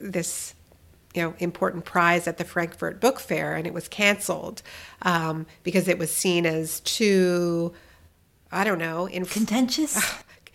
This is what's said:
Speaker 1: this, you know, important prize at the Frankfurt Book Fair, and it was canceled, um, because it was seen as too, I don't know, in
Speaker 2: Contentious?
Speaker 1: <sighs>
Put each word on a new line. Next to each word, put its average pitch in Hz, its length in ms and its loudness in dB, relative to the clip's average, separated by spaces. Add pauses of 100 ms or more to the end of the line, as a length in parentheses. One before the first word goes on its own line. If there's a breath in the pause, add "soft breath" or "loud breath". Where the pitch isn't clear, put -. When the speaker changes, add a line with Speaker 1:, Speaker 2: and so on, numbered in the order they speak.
Speaker 1:
this, 180 540 -6 (600)
you 175 80 0
know, 165 160 -2
important 180 460 -2
prize 175 440 4
at 165 100 -4
the 170 60 -6
Frankfurt - 560 -4
Book 240 180 4
Fair, 156 360 -2
and 160 120 -4
it - 80 -6
was 170 140 -8
canceled, 202 720 0 (400 loud breath)
um, 160 440 0 (160 soft breath)
because 180 260 2
it 175 100 2
was 160 120 -2
seen 175 360 2
as 160 340 -2
too, 175 920 2 (800 soft breath)
I 185 100 0
don't 202 160 2
know, 165 280 -2
in 185 180 -4
Speaker 2:
Contentious? 247 760 0
Speaker 1:
<sighs> - 260 -4 (300 soft breath)